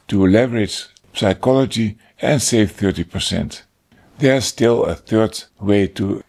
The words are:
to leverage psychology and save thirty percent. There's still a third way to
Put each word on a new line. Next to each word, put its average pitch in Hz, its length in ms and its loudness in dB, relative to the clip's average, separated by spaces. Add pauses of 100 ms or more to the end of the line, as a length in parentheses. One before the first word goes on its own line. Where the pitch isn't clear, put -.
to 98 180 2
leverage 110 640 2 (260)
psychology 113 880 0 (240)
and 139 180 0
save 110 300 2
thirty 87 320 -2
percent. - 600 -8 (520)
There's 135 280 2
still 117 400 2
a 85 100 -4
third - 480 -2 (180)
way 101 280 2
to - 400 -4